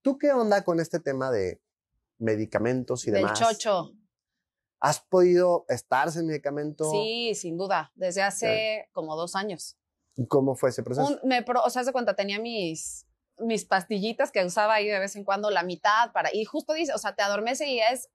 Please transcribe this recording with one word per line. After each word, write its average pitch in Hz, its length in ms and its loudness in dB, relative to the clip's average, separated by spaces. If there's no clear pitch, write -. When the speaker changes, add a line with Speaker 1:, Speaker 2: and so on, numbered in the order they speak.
Speaker 1:
¿tú 269 160 0
qué 285 140 4
onda 214 320 4
con 170 160 2
este 165 220 -2
tema 135 300 -2
de 92 300 0
medicamentos 113 880 -2
y 117 40 0
Speaker 2:
Del 101 120 2
Speaker 1:
demás? 104 160 0
Speaker 2:
chocho. 208 520 0
Speaker 1:
¿Has 147 220 2
podido 180 680 6
estar 131 440 0
sin 165 160 -4
medicamento? 151 640 -4
Speaker 2:
Sí, 220 460 -2
sin 170 220 -8
duda. 180 380 -2
Desde 185 260 -2
hace 196 260 -2
Speaker 1:
Ya. - 80 -20
Speaker 2:
como 156 240 -6
dos 170 180 -6
años. 190 420 -6
Speaker 1:
¿Y 120 120 -4
cómo 135 280 2
fue 135 140 2
ese 123 140 -4
proceso? 127 240 0
Speaker 2:
Un, 254 60 -2
me 247 160 0
pro-, 240 200 0
o 240 60 2
sea, 247 120 -2
haz 247 60 -2
de 269 60 -2
cuenta, 240 220 0
tenía 202 240 -4
mis, 208 680 -6
mis 226 260 -2
pastillitas 214 680 -2
que 285 140 2
usaba 208 300 2
ahí 208 120 2
de 208 120 0
vez 196 180 -4
en 202 80 -12
cuando, 202 240 0
la 185 140 2
mitad, 208 500 2
para... 165 200 0
y 214 120 -2
justo 302 280 -4
dice, 311 200 -2
o - 60 -2
sea, 196 160 -4
te 208 80 0
adormece 226 440 -2
y 254 120 -2
es 233 360 0